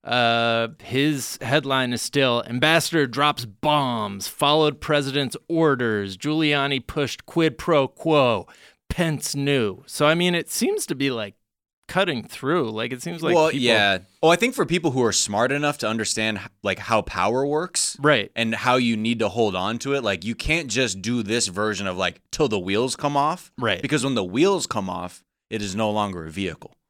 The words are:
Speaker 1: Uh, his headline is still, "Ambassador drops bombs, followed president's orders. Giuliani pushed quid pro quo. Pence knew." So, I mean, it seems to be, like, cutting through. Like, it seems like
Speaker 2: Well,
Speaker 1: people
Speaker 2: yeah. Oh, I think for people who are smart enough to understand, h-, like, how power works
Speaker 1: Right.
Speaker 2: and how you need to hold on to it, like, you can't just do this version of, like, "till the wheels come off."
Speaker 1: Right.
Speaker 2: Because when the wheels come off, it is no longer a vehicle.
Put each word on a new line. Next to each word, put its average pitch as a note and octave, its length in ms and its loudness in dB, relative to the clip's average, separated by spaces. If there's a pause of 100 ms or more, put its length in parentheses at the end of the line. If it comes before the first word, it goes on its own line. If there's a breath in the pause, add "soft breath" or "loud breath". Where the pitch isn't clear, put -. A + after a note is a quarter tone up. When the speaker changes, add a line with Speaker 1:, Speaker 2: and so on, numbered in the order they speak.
Speaker 1:
Uh, A#2 640 0 (160)
his C#3 580 -2
headline C3 520 0
is A#2 80 -4
still, C3 440 0
"Ambassador D3+ 600 2
drops C#3 380 0
bombs, A2+ 800 -2
followed D3+ 540 2
president's C#3 560 -2 (100)
orders. A#2+ 720 0
Giuliani D3 680 0
pushed - 400 -4
quid D#3+ 320 0
pro D3 300 2
quo. B2+ 580 2 (440 loud breath)
Pence E3 440 -2
knew." C#3 520 0
So, - 200 0
I D3+ 80 6
mean, F3 220 2
it E3+ 160 -4
seems G4 360 0
to D#3 80 -4
be, C#3 140 -2
like, A2 260 -6 (520)
cutting E3+ 380 -2
through. C#3 460 -2
Like, A2 200 -4
it B2+ 100 -10
seems E3+ 220 -8
like D#3+ 100 2
Speaker 2:
Well, D#3+ 180 6
Speaker 1:
people C#3 100 -2
Speaker 2:
yeah. G#2 380 4 (220)
Oh, D#3 60 6
I E3 80 8
think A#3 200 0
for F#3+ 100 0
people E3 260 0
who B2+ 140 0
are G#2 80 2
smart A2+ 400 0
enough D3 240 -2
to A2+ 100 -4
understand, A2 520 -2
h-, F#2 100 -14 (140)
like, F#2+ 160 0
how A2+ 240 2
power A2 420 0
works D3+ 560 -2
Speaker 1:
Right. C#3 340 4
Speaker 2:
and A2+ 200 0
how B2 200 2
you A#2+ 220 2
need A2+ 220 0
to G#2+ 100 2
hold G#2 260 0
on G2 240 -2
to C#3 140 -4
it, C#3 100 -2
like, F#2+ 220 -2
you A2+ 100 -4
can't D#3 340 -2
just G#2 320 0
do A#2 220 -2
this G#2+ 240 0
version G2+ 400 -4
of, F2+ 80 -4
like, F2+ 240 -2 (100)
"till D3 200 0
the G#2+ 100 0
wheels G2+ 380 0
come D3 180 -2
off." D3+ 420 -4
Speaker 1:
Right. F#3 240 0
Speaker 2:
Because C#3 220 0
when C3+ 120 -2
the G#2+ 100 0
wheels D3+ 420 2
come F#2+ 220 -4
off, F2+ 340 -10 (260)
it A2 120 -6
is G2 160 -6
no A2 140 0
longer G2 340 -4
a D#2+ 40 -10
vehicle. E2 460 -8 (140)